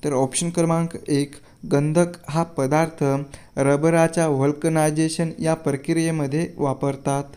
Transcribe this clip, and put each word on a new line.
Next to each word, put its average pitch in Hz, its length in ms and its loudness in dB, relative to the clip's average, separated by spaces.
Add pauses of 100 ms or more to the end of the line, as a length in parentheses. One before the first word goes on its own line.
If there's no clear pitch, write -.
तर 147 100 -2
ऑप्शन 135 360 0
क्रमांक 165 400 0 (180)
एक, 143 240 0 (400)
गंधक 156 360 2 (220)
हा 160 140 0
पदार्थ 156 600 0 (540)
रबराच्या 160 680 2
व्हल्कनायझेशन 156 1120 0
या 160 140 2
प्रक्रियेमध्ये 160 960 -2 (100)
वापरतात. 139 680 -2 (140)